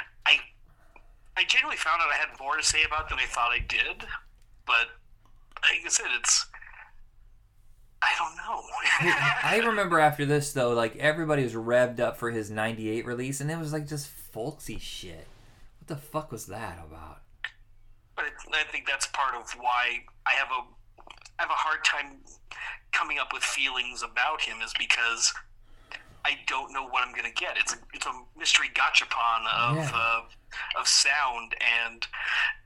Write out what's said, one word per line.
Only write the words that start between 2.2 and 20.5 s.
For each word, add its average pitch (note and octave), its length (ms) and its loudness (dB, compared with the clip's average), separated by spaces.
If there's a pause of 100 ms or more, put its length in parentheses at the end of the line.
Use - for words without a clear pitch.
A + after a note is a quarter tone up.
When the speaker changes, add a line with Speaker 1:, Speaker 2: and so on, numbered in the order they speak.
Speaker 1:
more C#3+ 180 -2
to D3+ 60 0
say D#3 200 4
about D#3 260 -2
than C#3+ 80 -2
I B2+ 80 0
thought A#2+ 260 0
I A#2+ 80 0
did, - 440 -2 (640)
but A#2 200 2 (760)
like D3+ 220 2
I E3+ 40 -8
said, A3 180 0 (120)
it's, - 260 2 (1600)
I - 140 4
don't - 180 -4
know. - 260 -6 (380)
<laughs> - 0 -
Speaker 2:
I, D#3 440 2
I E3 220 2
remember G3 340 2
after D3 260 6
this, C#3+ 280 2
though, B2 180 4
like, A#2 260 2
everybody D3+ 460 2
was A2+ 100 0
revved A#2+ 460 4
up B2 180 2
for A#2 140 -2
his A2 200 -2
ninety-eight A2 540 -2
release, B2+ 340 -4
and C#3+ 100 -2
it E3 80 -2
was, D3+ 140 -6
like, D3+ 160 -4
just C#3+ 200 -6
folksy - 720 -8
shit. D#2+ 460 -12 (540)
What - 80 -20
the E3 80 -8
fuck D3+ 360 -8
was A2+ 160 -10
that F#2 380 -10
about? D#2 360 -18 (960)
Speaker 1:
But E3+ 100 -4
I, D3+ 360 -2
I - 100 0
think C#3+ 160 -8
that's C3+ 200 0
part C3+ 280 0
of A#2 160 -10
why B2 480 2 (260)
I C3 80 4
have C3+ 160 2
a, C3 140 -2 (760)